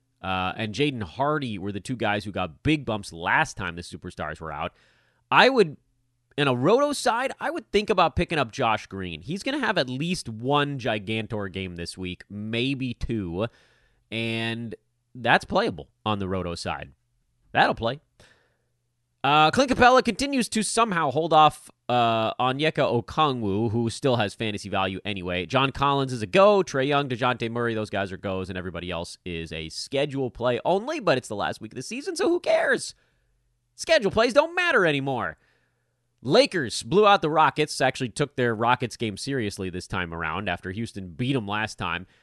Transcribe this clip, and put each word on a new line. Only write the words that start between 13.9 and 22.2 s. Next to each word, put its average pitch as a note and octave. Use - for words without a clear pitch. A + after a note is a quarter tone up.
and A2+
that's B2+
playable F3
on G#2+
the F#2+
roto F2
side. D2
That'll F3
play. A#2+
Uh, D3+
Clint C4
Capella B3
continues B3+
to G#3+
somehow F3
hold D#3+
off, D#3
uh, A2+